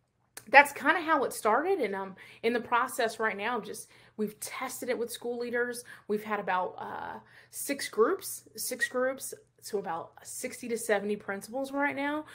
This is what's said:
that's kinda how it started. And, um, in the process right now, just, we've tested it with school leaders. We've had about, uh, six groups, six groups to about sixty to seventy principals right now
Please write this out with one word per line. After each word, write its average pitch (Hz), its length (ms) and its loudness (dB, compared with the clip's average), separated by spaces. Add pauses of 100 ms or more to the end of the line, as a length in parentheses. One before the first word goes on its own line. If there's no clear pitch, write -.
(480)
that's 277 240 12
kinda 311 280 2
how 302 240 4
it 269 80 0
started. 302 480 2
And, 196 140 0
um, 190 220 -6 (260)
in 233 120 2
the 240 60 0
process 240 600 0
right 214 160 0
now, 220 240 -2
just, - 280 -10 (280)
we've 214 240 -4
tested - 480 -8
it 233 100 0
with 233 120 -4
school 240 280 -6
leaders. 240 460 -2 (240)
We've 208 160 -2
had 208 160 -2
about, 185 380 0
uh, 202 420 -8 (300)
six - 380 -6
groups, - 680 0
six - 320 -2
groups 262 460 -2 (320)
to 208 120 -2
about 170 340 -6 (100)
sixty - 460 -10
to 226 100 -2
seventy 208 380 0
principals 220 560 -6
right 277 240 0
now 294 280 -2 (100)